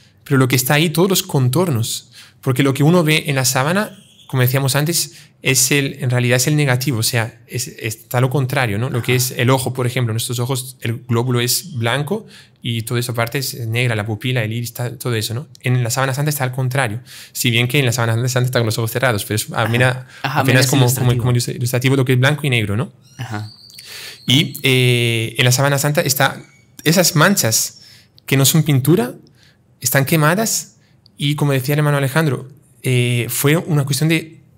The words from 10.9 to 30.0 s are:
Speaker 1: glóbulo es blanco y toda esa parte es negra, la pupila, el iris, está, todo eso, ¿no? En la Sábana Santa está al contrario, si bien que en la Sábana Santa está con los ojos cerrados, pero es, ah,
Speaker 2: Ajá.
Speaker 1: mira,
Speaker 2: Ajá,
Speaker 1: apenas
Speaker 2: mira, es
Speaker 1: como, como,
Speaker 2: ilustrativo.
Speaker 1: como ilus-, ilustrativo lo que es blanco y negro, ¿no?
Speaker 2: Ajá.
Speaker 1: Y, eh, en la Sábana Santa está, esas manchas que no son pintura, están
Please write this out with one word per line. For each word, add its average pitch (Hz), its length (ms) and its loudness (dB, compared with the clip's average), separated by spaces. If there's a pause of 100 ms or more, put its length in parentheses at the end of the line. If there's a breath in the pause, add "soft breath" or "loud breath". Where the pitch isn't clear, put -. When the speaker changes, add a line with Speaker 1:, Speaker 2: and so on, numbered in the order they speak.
Speaker 1:
glóbulo 120 360 0
es - 340 -4
blanco 139 500 -2 (360 loud breath)
y 117 220 -4
toda 120 180 -2
esa 120 120 -6
parte 117 260 -2
es 123 280 -8
negra, 120 260 0
la 104 120 -2
pupila, 117 360 -2
el 107 120 -4
iris, 117 160 -6
está, - 280 -8
todo 123 180 -4
eso, 110 180 -4
¿no? 135 160 -10 (100)
En 127 240 0
la 113 60 -2
Sábana 135 240 -2
Santa 143 160 -2
está 147 160 -2
al 123 80 -4
contrario, 127 480 -4 (320 loud breath)
si - 180 0
bien 120 160 2
que 127 120 0
en 135 60 2
la 120 60 2
Sábana 113 380 0
Santa 127 160 0
está 127 140 0
con 117 80 2
los 107 100 -2
ojos 113 140 -2
cerrados, 120 340 0
pero 104 100 -4
es, 107 160 -4
ah, 120 120 -2
Speaker 2:
Ajá. 110 60 0
Speaker 1:
mira, 127 380 0 (140 loud breath)
Speaker 2:
Ajá, 139 180 -2
Speaker 1:
apenas 135 80 0
Speaker 2:
mira, 127 140 4
es 123 60 2
Speaker 1:
como, 131 180 4
como, 123 260 2
Speaker 2:
ilustrativo. 120 120 0
Speaker 1:
como 123 100 2
ilus-, 120 240 -2
ilustrativo 123 400 0
lo 135 80 2
que 131 80 2
es 127 60 2
blanco 147 280 0
y - 20 0
negro, 104 280 0
¿no? 160 160 -6 (240)
Speaker 2:
Ajá. 110 340 -10 (720 loud breath)
Speaker 1:
Y, 131 280 2 (100)
eh, 120 760 2
en 127 60 2
la 123 80 4
Sábana 139 260 2
Santa 147 220 0
está, 143 420 0 (440)
esas 170 320 2
manchas 156 640 2 (440 loud breath)
que 135 120 0
no 135 80 2
son 156 180 2
pintura, 156 500 2 (680 soft breath)
están 139 240 0